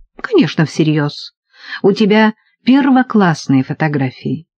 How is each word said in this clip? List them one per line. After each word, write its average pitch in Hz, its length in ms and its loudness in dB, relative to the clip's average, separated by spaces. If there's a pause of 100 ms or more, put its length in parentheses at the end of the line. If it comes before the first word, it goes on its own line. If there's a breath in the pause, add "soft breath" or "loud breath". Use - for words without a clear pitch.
(220)
«Конечно, 208 440 0
всерьез. 151 680 -4 (480 loud breath)
У 196 100 2
тебя 214 420 2 (320)
первоклассные 240 1000 2
фотографии. 143 840 -6 (100)